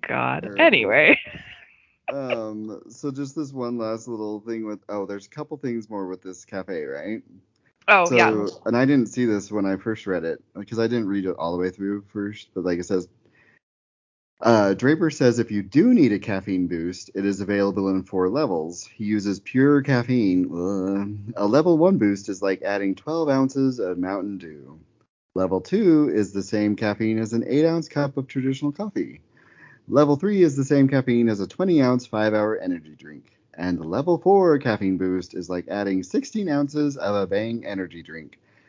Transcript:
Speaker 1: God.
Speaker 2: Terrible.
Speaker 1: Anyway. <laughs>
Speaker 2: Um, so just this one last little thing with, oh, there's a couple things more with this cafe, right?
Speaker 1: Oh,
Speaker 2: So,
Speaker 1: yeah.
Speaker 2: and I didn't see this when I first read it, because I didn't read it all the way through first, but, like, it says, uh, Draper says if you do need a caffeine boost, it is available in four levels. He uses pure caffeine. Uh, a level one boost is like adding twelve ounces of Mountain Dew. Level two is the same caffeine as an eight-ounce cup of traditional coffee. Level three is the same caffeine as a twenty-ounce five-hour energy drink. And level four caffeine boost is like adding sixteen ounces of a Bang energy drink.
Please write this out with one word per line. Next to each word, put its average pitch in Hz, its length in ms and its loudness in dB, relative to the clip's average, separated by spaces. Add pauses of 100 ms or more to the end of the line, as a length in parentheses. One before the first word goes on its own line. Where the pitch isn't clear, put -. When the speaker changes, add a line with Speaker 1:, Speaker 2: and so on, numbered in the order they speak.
Speaker 1:
God. 127 380 -2
Speaker 2:
Terrible. - 180 -2
Speaker 1:
Anyway. 143 640 6
<laughs> - 60 -18 (840)
Speaker 2:
Um, 110 760 -8
so 143 220 -10
just 139 240 -10
this 147 180 -8
one 123 260 -6
last 113 280 -6
little 107 320 -8
thing 113 260 -8
with, 107 140 -10 (100)
oh, 101 180 -6
there's 101 200 -10
a - 20 -20
couple - 280 -12
things 117 340 -8
more 101 160 -8
with 90 160 -10
this 92 220 -16
cafe, 92 400 -8
right? 73 360 -8 (680)
Speaker 1:
Oh, 196 160 8
Speaker 2:
So, - 100 0
Speaker 1:
yeah. 110 320 4 (180)
Speaker 2:
and 113 120 0
I 127 80 4
didn't 135 240 4
see 123 160 -2
this 104 260 0
when 104 160 -2
I 95 100 0
first 107 300 -6
read 90 160 -2
it, 80 180 -6 (160)
because 104 220 -8
I 113 80 2
didn't 117 220 0
read 98 180 -2
it 92 100 -2
all 85 140 -4
the 87 80 -4
way 90 120 0
through 101 420 -6
first, 104 420 -8
but, 92 80 -6
like, 87 160 0
it 90 80 -6
says, 92 220 -2 (1300)
uh, 107 340 6
Draper 156 360 2
says 120 300 2
if 110 100 -2
you 104 140 -4
do 160 280 4
need 151 200 6
a 98 80 0
caffeine 95 480 -2
boost, 85 480 -6
it 98 100 -2
is 98 140 -2
available 98 480 0
in 95 160 0
four 92 240 0
levels. 90 580 -4
He - 160 -14
uses 101 380 -2
pure 139 420 4
caffeine. 117 680 2 (880)
Uh, 98 60 -4
a 104 40 2
level 156 300 4
one 175 220 4
boost 101 300 0
is 95 120 -6
like 98 220 -2
adding 98 320 -2
twelve 160 340 -4
ounces 135 520 0
of 90 180 -4
Mountain 95 400 -6
Dew. 76 400 -18 (560)
Level 92 260 0
two 160 540 4
is 98 180 0
the 98 120 -4
same 104 320 0
caffeine 110 420 -2
as 110 140 -4
an 117 160 0
eight-ounce 165 400 2
cup 143 280 -4
of 131 120 -6
traditional 135 420 -4
coffee. 170 520 -8 (640)
Level 143 280 4
three 196 260 2
is 147 140 4
the 139 80 0
same 139 240 4
caffeine 123 400 2
as 107 100 0
a 98 80 -2
twenty-ounce 131 600 2
five-hour 107 520 0
energy 80 400 -8
drink. 73 400 -20 (160)
And 85 320 -4
level 143 320 0
four 180 400 4
caffeine 101 400 0
boost 92 360 -4
is 87 140 -8
like 90 200 -6
adding 98 340 -2
sixteen 208 460 -4
ounces 143 480 -2
of 104 180 -4
a 101 120 0
Bang 110 380 -4
energy 90 380 -8
drink. 78 360 -18 (300)